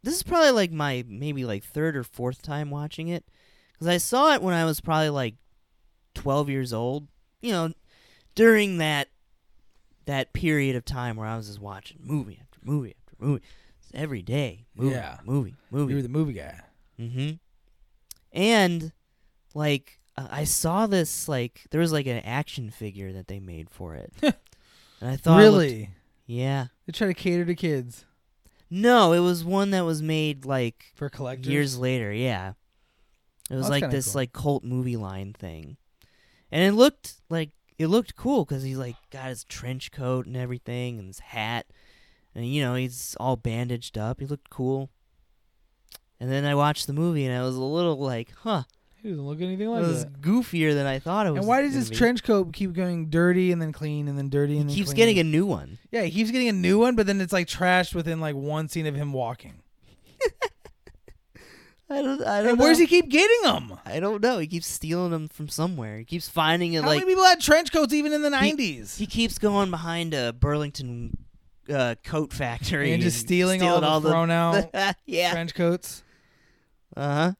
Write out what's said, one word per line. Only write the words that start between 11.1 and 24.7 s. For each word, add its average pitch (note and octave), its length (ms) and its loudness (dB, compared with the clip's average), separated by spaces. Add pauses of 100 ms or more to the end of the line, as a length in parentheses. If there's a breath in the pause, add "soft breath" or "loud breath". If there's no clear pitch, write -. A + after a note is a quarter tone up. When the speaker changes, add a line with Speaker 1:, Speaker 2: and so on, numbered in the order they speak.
Speaker 1:
where A2 120 -8
I A2+ 100 -6
was G#2+ 100 -10
just G2+ 140 -16
watching G2 420 -16
movie C3 380 -6
after - 220 -20
movie C3 340 -6
after - 180 -20 (100)
movie, C#3 180 -2 (500 soft breath)
every C#3 280 -8
day, A#2 440 -4 (100)
movie, C3 200 -2
Speaker 2:
Yeah. D#2 280 -10
Speaker 1:
movie, B2 320 -4 (140)
movie. C#3 220 -2
Speaker 2:
You C#3 60 -2
were C#3 60 -2
the A#2+ 60 -8
movie D3 240 -2
guy. D#2+ 260 -12 (400)
Speaker 1:
Mm-hmm. B2+ 320 -6 (1000)
And, F3+ 580 2 (640)
like, D3 460 -2 (180)
uh, C3+ 120 -12
I D3 160 -6
saw F#3 420 0
this, F#3 400 -2
like, B2+ 440 -4
there D#3 100 0
was, E3 100 2
like, D3 160 -2
an A#2+ 120 -4
action B2 500 -6
figure G2 440 -12
that F#2 140 -14
they G2+ 120 -10
made E2+ 300 -14
for E2 260 -14
it. - 260 -14
Speaker 2:
<laughs> D4 140 2 (680 soft breath)